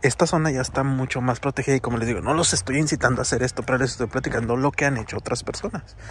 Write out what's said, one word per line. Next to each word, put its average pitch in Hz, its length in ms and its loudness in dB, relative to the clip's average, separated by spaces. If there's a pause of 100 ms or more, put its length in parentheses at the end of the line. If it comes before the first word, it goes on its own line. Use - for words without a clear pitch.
Esta 143 240 4
zona 156 240 2
ya 131 120 0
está 135 220 0
mucho 131 360 0
más 127 200 0
protegida 139 360 0
y, 127 60 2
como 120 160 0
les 113 100 0
digo, 110 140 -2
no 120 120 0
los 165 200 2
estoy 131 240 0
incitando 135 420 2
a 127 40 -2
hacer 123 200 0
esto, - 200 -2
pero 127 140 2
les 127 140 0
estoy 120 160 -2
platicando 120 480 -2
lo 135 160 2
que - 140 -2
han 139 120 0
hecho 110 200 -6
otras - 260 -4
personas. - 540 -8 (140)